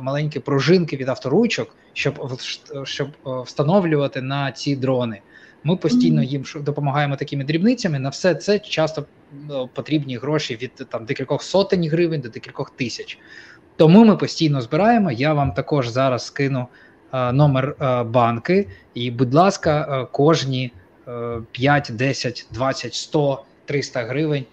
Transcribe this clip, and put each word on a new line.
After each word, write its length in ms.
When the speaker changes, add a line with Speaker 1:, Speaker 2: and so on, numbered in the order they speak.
Speaker 1:
маленькі 400
пружинки 560
від 120
авторучок, 680
щоб 220
в-, 720
щоб, 220
е, 40
встановлювати 800
на 300
ці 240
дрони. 440
Ми 120
постійно 440
Speaker 2:
Мгм. 100
Speaker 1:
їм 140
шу-, 160
допомагаємо 560
такими 280
дрібницями. 540
На 100
все 260
це 240
часто, 460
е, 240
потрібні 420
гроші 460
від, 120
там, 160
декількох 380
сотень 460
гривень 320
до 80
декількох 420
тисяч. 480
Тому 280
ми 120
постійно 440
збираємо. 520
Я 220
вам 180
також 360
зараз 380
скину, 400
е, 200
номер, 480
е, 220
банки. 640
І, 160
будь 240
ласка, 540
е, 100
кожні, 600
е, 300
п'ять, 420
десять, 560
двадцять, 440
сто, 500
триста 380
гривень 500